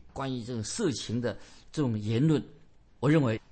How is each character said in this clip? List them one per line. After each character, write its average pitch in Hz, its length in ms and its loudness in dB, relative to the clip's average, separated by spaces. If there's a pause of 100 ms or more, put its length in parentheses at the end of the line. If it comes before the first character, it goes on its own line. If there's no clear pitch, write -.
(120)
关 135 220 -6
于 123 100 -6
这 117 80 -8
种 117 120 -4
色 185 280 -2
情 113 300 -4
的 110 160 -4 (340)
这 156 100 -2
种 120 160 0
言 110 280 2
论。 156 180 4 (560)
我 139 100 2
认 156 140 6
为 113 160 0 (120)